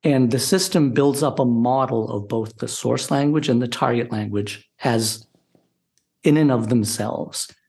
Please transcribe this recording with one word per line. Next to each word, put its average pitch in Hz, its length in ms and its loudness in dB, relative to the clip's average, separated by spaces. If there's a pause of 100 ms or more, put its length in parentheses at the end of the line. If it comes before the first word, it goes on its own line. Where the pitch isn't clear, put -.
and 131 260 4
the 131 80 0
system 165 540 2
builds 139 320 2
up 139 160 -2
a 135 40 2
model 120 640 0
of 101 180 -6
both 113 300 -4
the 120 100 -6
source - 420 -4
language 147 380 0
and 120 120 2
the 123 60 -2
target 120 460 -2
language 104 560 -6 (160)
as 113 420 0 (960)
in 151 140 4
and 147 160 4
of 117 160 0
themselves. - 840 -4 (160)